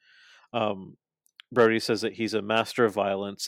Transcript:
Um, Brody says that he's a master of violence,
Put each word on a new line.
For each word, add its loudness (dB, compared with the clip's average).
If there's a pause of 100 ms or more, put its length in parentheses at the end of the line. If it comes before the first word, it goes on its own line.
(520)
Um, -4 (540)
Brody 6
says -2
that -2
he's -4
a 0
master 0
of 2
violence, -4